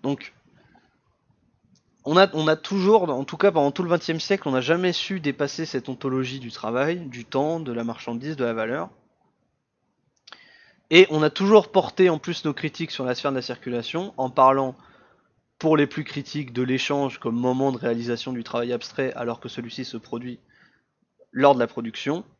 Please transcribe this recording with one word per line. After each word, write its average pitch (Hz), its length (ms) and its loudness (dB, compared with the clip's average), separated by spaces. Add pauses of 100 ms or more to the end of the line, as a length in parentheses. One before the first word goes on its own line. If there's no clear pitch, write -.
Donc, 139 300 -6 (1700)
on 151 100 2
a, 190 180 6
on 156 140 2
a 156 80 4
toujours, 190 540 2
en 135 140 -2
tout 160 120 -12
cas 196 160 6
pendant 143 180 4
tout 160 120 -6
le 170 80 -2
vingtième 165 280 0
siècle, 190 300 -2
on 135 40 -2
n'a 127 100 2
jamais 170 320 0
su - 260 -6
dépasser 147 460 -4
cette 135 240 -6
ontologie 131 500 -4
du 117 100 -12
travail, 135 500 -2
du 120 260 -14
temps, 156 340 -2
de 151 100 -8
la 117 140 -6
marchandise, 120 520 -8
de 127 100 -2
la 117 80 -2
valeur. 123 340 -4 (2000)
Et 180 220 10
on 156 120 2
a 151 60 4
toujours 196 420 4
porté 185 380 2
en 160 100 2
plus - 280 -6
nos 147 80 0
critiques 156 360 -6
sur - 140 -6
la 127 100 0
sphère 139 180 -2
de 135 40 -2
la 127 60 -4
circulation, 120 760 -6
en 127 140 -4
parlant 135 440 6 (840)
pour 156 180 4
les 147 100 4
plus 147 160 -8
critiques 139 500 -8
de 120 100 -2
l'échange 131 560 -2
comme 117 180 -4
moment 127 340 2
de 127 80 -4
réalisation 117 540 -4
du 120 100 -8
travail 120 300 -4
abstrait, 127 400 -6
alors 117 260 -6
que 120 120 -14
celui-ci 120 340 -10
se 120 140 -12
produit 120 420 -10 (920)
lors 135 240 6
de 123 60 0
la 117 80 2
production - 560 -6 (160)